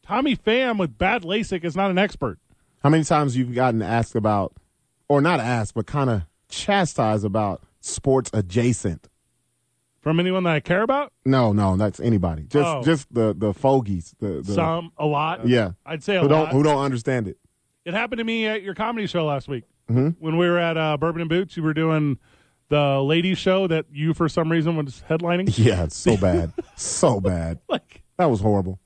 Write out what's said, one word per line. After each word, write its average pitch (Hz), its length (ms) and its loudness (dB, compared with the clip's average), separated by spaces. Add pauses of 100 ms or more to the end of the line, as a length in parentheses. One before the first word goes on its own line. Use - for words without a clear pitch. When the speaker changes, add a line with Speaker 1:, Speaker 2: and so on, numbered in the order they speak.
Speaker 1:
Tommy 254 340 0
Pham 233 420 0
with 160 180 -2
bad 196 260 0
lasik 180 420 -4
is 165 120 -4
not 196 140 2
an 180 80 0
expert. 147 400 -2 (440)
Speaker 2:
How 143 80 4
many 160 140 4
times 143 320 0
you've 123 180 -2
gotten 120 280 2
asked 110 320 -2
about, 104 400 0 (540)
or 143 120 4
not 160 200 2
asked, 113 340 -2
but 110 120 -4
kinda 123 420 -2 (200)
chastised 123 760 0
about 101 380 -2 (180)
sports - 520 0
adjacent? 104 760 -2 (920)
Speaker 1:
From 160 200 0
anyone 185 240 0
that 170 80 2
I 151 80 0
care 185 220 0
about? 277 300 -2 (120)
Speaker 2:
No, 131 280 4
no, 98 240 2
that's 104 220 0
anybody. 87 460 0
Just, 147 240 2
Speaker 1:
Oh. 143 160 -4
Speaker 2:
just 151 280 0
the, 110 240 0
the 104 160 -2
fogies. 110 680 0
The, 90 200 -6
the 98 140 -8
Speaker 1:
Some, 165 420 -2
a 151 80 -6
lot. 147 440 -2
Speaker 2:
Yeah. 113 240 2 (120)
Speaker 1:
I'd 156 200 -12
say 196 120 -2
a 180 60 2
Speaker 2:
Who 143 60 4
don't, 156 160 4
Speaker 1:
lot. 151 80 -4
Speaker 2:
who 135 100 4
don't 147 160 4
understand 127 480 -2
it. - 120 -12 (460)
Speaker 1:
It 170 80 -8
happened 226 260 -4
to 226 60 -4
me 226 220 -2
at 214 160 -4
your 190 120 -10
comedy 220 340 -4
show 170 160 -2
last 143 240 -4
week. 131 160 -8 (260)
Speaker 2:
Mm-hmm. 147 340 0
Speaker 1:
When 160 120 -2
we 175 120 2
were 175 100 2
at, 165 180 0
uh, 156 200 0
Bourbon 160 260 -2
and 165 60 -4
Boots, 175 280 -2
you 165 80 -4
were 156 100 0
doing 156 440 0 (500)
the 143 320 2
ladies 170 380 0
show 190 280 2
that 160 260 -2
you, 151 220 0
for 165 140 0
some 160 240 0
reason, 165 240 0
was 143 340 -6
headlining. 175 480 0
Speaker 2:
<laughs> - 0 -
Yeah, 101 240 4
it's 78 140 -4
so 113 200 2
Speaker 1:
<laughs> - 20 -2
Speaker 2:
bad. 90 340 2 (240)
So 123 440 0
bad. 85 380 -2 (100)
Speaker 1:
Like - 360 -8 (120)
Speaker 2:
That 180 100 2
was 113 140 2
horrible. 98 460 0